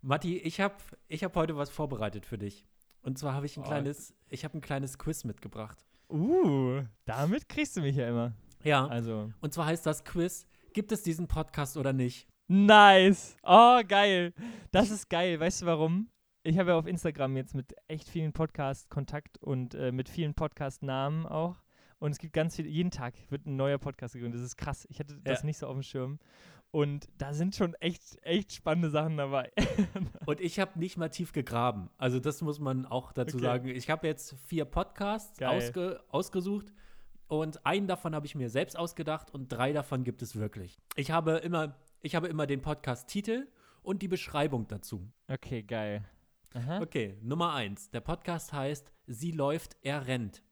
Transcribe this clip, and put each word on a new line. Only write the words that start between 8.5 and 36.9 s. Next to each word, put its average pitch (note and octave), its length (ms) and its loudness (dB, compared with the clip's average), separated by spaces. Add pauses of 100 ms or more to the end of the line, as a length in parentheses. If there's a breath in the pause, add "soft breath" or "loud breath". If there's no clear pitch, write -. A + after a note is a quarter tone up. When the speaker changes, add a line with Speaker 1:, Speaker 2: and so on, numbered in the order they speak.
Speaker 1:
Ja. C#3 240 4
Speaker 2:
Also. A2+ 420 -4 (100)
Speaker 1:
Und C#3+ 140 -6
zwar E3 140 -2
heißt E3 180 -2
das D3+ 180 -2
Quiz, - 440 -4 (260 soft breath)
"Gibt G#3 180 -4
es G#3+ 120 -4
diesen E3 240 -2
Podcast D3+ 500 -4
oder C3+ 160 0
nicht?" B2+ 340 -2 (200)
Speaker 2:
Nice! G3+ 960 12
Oh, A#3 440 12
geil! F#3+ 460 4 (380 loud breath)
Das G#3 200 4
ist - 180 -6
geil. E3+ 300 2
Weißt F3 240 0
du - 20 -4
warum? E3+ 440 2 (340)
Ich E3 160 4
habe F3+ 100 2
ja E3+ 80 6
auf D#3+ 80 0
Instagram D3+ 500 -2
jetzt C3+ 200 -6
mit C3 180 -6 (140)
echt D#3 200 -10
vielen D#3 260 -4
Podcast D3 560 -4
Kontakt - 500 -8
und, B2+ 340 -4
äh, B2+ 180 -2
mit C3 160 -4
vielen D#3 280 -4
Podcast D3 480 -6
Namen C#3 420 -4
auch. E3 300 -4 (440 soft breath)
Und D3 120 -2
es - 80 -8
gibt D#3 140 -14
ganz D#3+ 220 0
viel, D#3 120 -6
jeden E3+ 240 -2
Tag A#2+ 240 -8 (140)
wird C#3+ 180 -8
ein C#3 80 -6
neuer C#3 240 0
Podcast C3 340 -10
gegründet. A#2+ 260 -8
Das B2 60 -8
ist A#2+ 120 -12
krass. - 320 -8
Ich - 100 -20
hatte C#3+ 220 -12
das B2+ 200 -2
Speaker 1:
Ja. - 40 -6
Speaker 2:
nicht D3+ 120 -4
so C3+ 100 -10
auf C3 60 -8
dem C3+ 100 -6
Schirm. C3+ 360 -6 (500 soft breath)
Und D3 380 -2 (100)
da C#3 160 -8
sind F3 220 -2
schon F3 200 0
echt, - 480 -6
echt F3 300 -2
spannende D#3+ 380 0
Sachen D3+ 260 0
dabei. C#3 400 -2
<laughs> G3 680 -2
Speaker 1:
Und D3 140 -2
ich F3 180 -4
hab F#3+ 160 -2
nicht E3+ 220 -6
mal D#3+ 120 -4
tief E3+ 220 -8
gegraben. A#2 680 -2
Also B2+ 220 0
das C#3+ 220 -4
muss D3 180 -4
man C3 260 -2
auch B2+ 280 -6
dazu B2+ 240 -4
Speaker 2:
Okay. B2 80 -2
Speaker 1:
sagen. B2 240 0
Ich B2+ 200 -8
hab D#3+ 140 -2
jetzt D#3 320 -6 (100)
vier D#3 200 -4
Podcasts - 720 -6
Speaker 2:
Geil. - 180 0
Speaker 1:
ausge-, F3 420 -4 (100)
ausgesucht. F#3+ 600 -4 (560 soft breath)